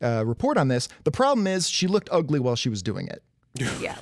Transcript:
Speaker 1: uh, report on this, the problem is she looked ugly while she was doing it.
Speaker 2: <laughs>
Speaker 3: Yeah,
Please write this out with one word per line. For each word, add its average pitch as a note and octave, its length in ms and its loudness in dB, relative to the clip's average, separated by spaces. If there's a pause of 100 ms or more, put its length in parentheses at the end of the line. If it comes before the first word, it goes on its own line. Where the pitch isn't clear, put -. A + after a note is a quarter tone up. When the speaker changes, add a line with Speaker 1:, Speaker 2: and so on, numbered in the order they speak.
Speaker 1:
uh, A2+ 200 2
report A#3+ 320 0
on D3+ 100 4
this, B2 200 0 (160)
the - 80 2
problem B3+ 360 2
is F#3+ 220 0
she - 180 0
looked G3 240 0
ugly D#3 280 2
while B2 180 2
she B2+ 120 -2
was G#2 140 -4
doing F#2 240 -6
it. - 160 -14 (320)
Speaker 2:
<laughs> C3 260 -4
Speaker 3:
Yeah, - 200 -6